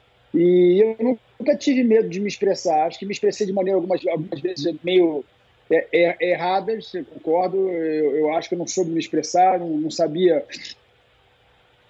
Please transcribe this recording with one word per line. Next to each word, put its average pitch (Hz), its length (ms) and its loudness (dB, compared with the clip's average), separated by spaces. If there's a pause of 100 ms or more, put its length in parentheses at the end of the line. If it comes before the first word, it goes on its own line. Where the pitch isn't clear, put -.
(340)
E 180 480 4
eu 226 360 0 (220)
nunca 285 160 2
tive 269 280 0
medo 220 260 4
de 170 100 -6
me 202 80 -2
expressar. 175 600 0
Acho 170 100 -8
que - 80 -12
me 196 60 -8
expressei 208 340 -2
de 190 80 -4
maneira 196 240 0
algumas, 180 300 -2
algumas 165 340 -4
vezes 165 420 -4
meio, 170 400 2 (460)
é, 160 240 2
é, 170 380 2
erradas, 185 640 -4
eu 175 120 -8
concordo. 180 640 -2
Eu, 156 480 -2
eu 156 160 0
acho 165 160 -4
que 180 60 -4
eu 175 40 -6
não 170 60 -6
soube 175 240 -4
me 165 100 -2
expressar, 180 600 0
não, 175 100 -8
não 156 220 -4
sabia 165 520 0 (1500)